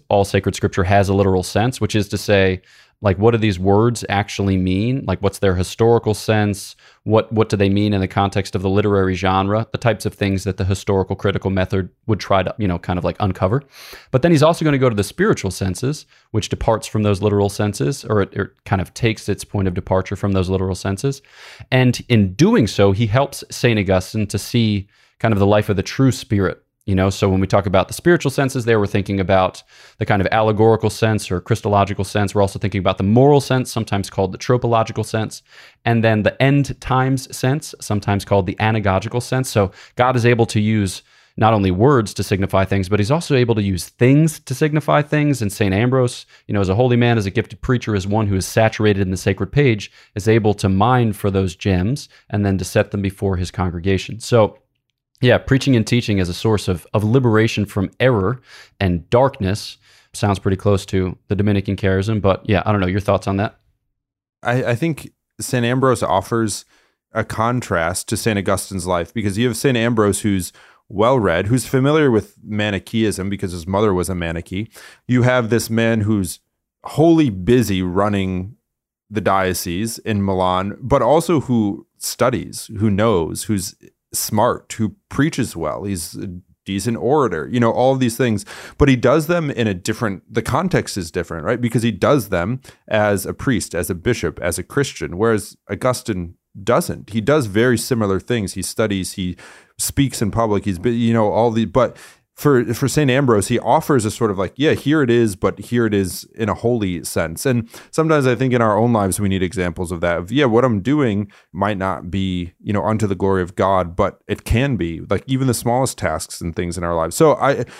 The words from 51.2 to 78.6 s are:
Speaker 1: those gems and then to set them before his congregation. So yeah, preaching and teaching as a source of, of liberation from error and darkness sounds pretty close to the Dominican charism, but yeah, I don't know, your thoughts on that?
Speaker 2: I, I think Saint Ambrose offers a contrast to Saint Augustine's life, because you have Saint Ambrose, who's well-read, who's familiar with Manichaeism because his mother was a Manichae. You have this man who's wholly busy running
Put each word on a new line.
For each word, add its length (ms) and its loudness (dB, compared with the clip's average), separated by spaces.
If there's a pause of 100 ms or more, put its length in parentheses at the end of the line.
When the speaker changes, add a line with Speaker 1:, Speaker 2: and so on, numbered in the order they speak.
Speaker 1:
those 260 0
gems 540 -2 (220)
and 120 0
then 140 2
to 80 -4
set 240 0
them 140 -4
before 340 -2
his 140 -4
congregation. 680 -4
So 380 2 (640)
yeah, 140 6
preaching 380 2
and 100 2
teaching 340 0
as 100 0
a 40 -6
source 340 -2
of, 280 -4
of 80 0
liberation 640 2
from 320 -4
error 420 0 (380)
and 320 -2
darkness 640 0 (360)
sounds 260 0
pretty 180 -2
close 300 0
to 280 -2 (120)
the 80 -2
Dominican 400 0
charism, 440 0
but 300 0
yeah, 160 2
I 60 2
don't 100 2
know, 60 0
your 140 0
thoughts 260 0
on 100 0
that? 220 -4 (840)
Speaker 2:
I, 220 0
I 120 0
think 360 -4 (280)
Saint 240 -2
Ambrose 380 2
offers 640 -2 (460)
a 120 -2
contrast 840 -2
to 80 -2
Saint 220 -2
Augustine's 480 -4
life, 260 -2
because 240 -4
you 80 2
have 100 -2
Saint 220 0
Ambrose, 440 2
who's 300 0 (380)
well-read, 560 2
who's 220 0
familiar 420 2
with 340 0
Manichaeism 840 -2
because 220 -6
his 160 -12
mother 260 2
was 160 -2
a 60 -4
Manichae. 560 -6 (360)
You 140 2
have 300 2
this 180 0
man 320 0
who's 380 -2 (440)
wholly 460 4
busy 540 2
running 720 -2 (520)